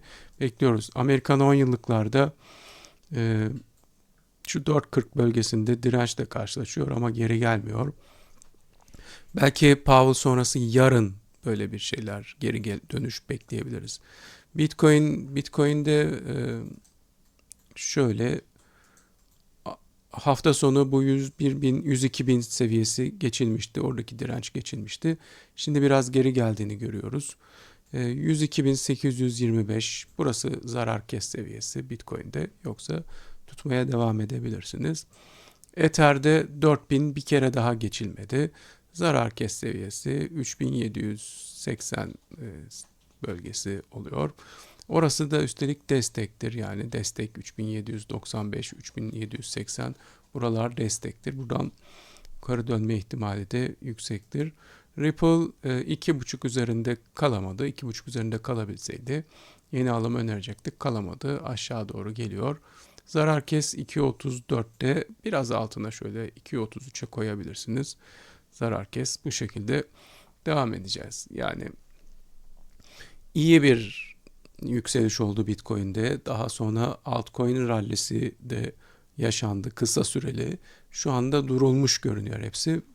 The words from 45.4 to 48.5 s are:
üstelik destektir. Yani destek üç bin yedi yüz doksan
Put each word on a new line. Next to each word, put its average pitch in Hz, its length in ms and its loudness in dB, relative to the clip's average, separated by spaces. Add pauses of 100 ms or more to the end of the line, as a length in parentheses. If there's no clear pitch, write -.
üstelik 143 480 -4
destektir. 117 600 -4
Yani 107 400 -8
destek 110 460 -8
üç - 200 -14
bin 110 60 -6
yedi 110 280 -6
yüz 107 160 -10
doksan 104 440 -8